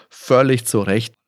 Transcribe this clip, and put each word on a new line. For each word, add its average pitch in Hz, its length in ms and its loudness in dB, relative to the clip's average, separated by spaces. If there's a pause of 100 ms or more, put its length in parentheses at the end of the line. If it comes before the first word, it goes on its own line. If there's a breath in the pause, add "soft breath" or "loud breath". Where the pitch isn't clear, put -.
Völlig 131 560 0
zu 110 160 -2
Recht. 98 320 -4 (140)